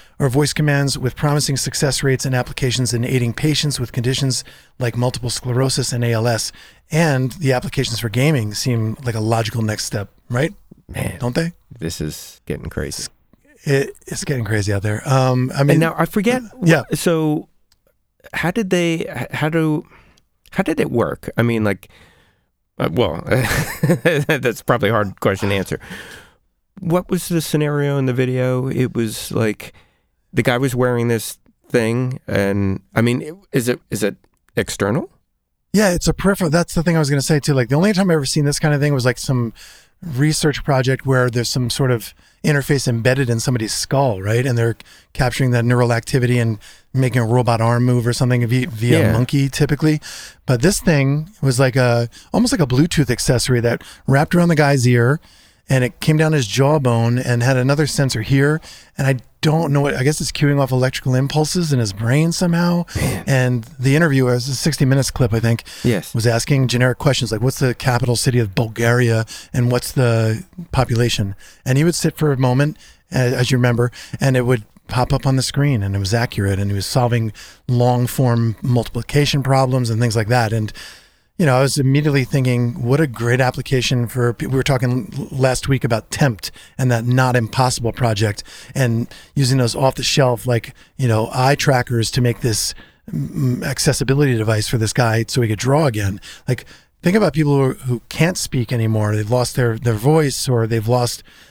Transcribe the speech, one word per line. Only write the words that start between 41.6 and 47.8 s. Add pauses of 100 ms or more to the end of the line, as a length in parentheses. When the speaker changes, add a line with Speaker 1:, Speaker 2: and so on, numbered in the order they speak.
Speaker 1:
sort
of (300)
interface
embedded
in
somebody's
skull,
right?
And
they're (380)
capturing
that
neural
activity
and (340)
making
a
robot
arm